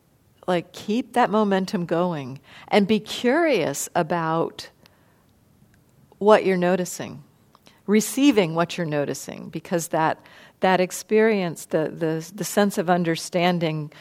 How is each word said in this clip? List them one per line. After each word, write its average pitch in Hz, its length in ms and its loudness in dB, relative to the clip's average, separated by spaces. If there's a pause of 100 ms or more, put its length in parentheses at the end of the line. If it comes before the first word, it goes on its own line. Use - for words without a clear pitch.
(460)
like, 175 260 -2
keep - 420 -6
that 240 160 2
momentum 190 560 0
going 160 540 -4 (280)
and 202 180 4
be 214 140 2
curious 247 960 0
about 165 720 -2 (1500)
what 208 260 6
you're 190 120 2
noticing, 175 640 -2 (640)
receiving 208 680 2
what 170 220 -2
you're 175 100 -4
noticing, 143 640 -6
because 165 400 -4
that, 156 300 0 (420)
that 185 200 4
experience, 202 840 0
the, 156 280 0
the, 160 400 -4
the 202 100 -8
sense 202 340 0
of 170 100 -2
understanding, 170 1120 0